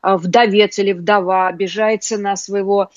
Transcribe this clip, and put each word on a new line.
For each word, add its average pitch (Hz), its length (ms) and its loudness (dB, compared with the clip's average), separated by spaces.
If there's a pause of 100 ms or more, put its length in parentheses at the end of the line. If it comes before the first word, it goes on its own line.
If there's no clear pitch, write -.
а, 190 160 2
вдовец 202 640 2
или 196 140 0
вдова 185 560 0
обижается 202 680 -4
на 196 180 -4
своего, 196 600 -2